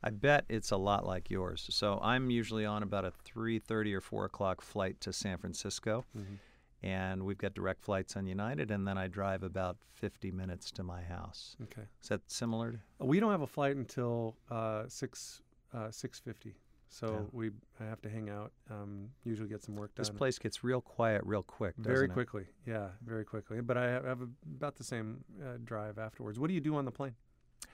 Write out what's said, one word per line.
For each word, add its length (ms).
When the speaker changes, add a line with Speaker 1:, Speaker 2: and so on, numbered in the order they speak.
Speaker 1:
I 80
bet 380
it's 220
a 60
lot 300
like 240
yours. 400
So 320
I'm 280
usually 340
on 180
about 220
a 60
three 480
thirty 360
or 60
four 240
o'clock 360
flight 420
to 100
San 260
Francisco. 680
Speaker 2:
Mm-hmm. 180
Speaker 1:
And 400
we've 160
got 160
direct 280
flights 340
on 100
United, 440
and 160
then 120
I 100
drive 340
about 340
fifty 360
minutes 420
to 100
my 200
house. 640
Speaker 2:
Okay. 180
Speaker 1:
Is 60
that 120
similar 420
to 60
Speaker 2:
We 140
don't 100
have 120
a 40
flight 300
until, 600
uh, 380
six, 540
uh, 180
six 280
fifty. 360
So 200
Speaker 1:
Yeah. 100
Speaker 2:
we, 180
I 60
have 160
to 80
hang 200
out, 220
um, 380
usually 240
get 160
some 100
work 220
Speaker 1:
This 140
Speaker 2:
done. 80
Speaker 1:
place 200
gets 240
real 180
quiet 440
real 180
quick, 340
Speaker 2:
Very 180
Speaker 1:
doesn't 160
it? 40
Speaker 2:
quickly, 300
yeah, 240
very 200
quickly. 380
But 140
I 100
have, 180
have 160
about 300
the 80
same, 400
uh, 220
drive 340
afterwards. 400
What 100
do 60
you 60
do 160
on 80
the 80
plane? 240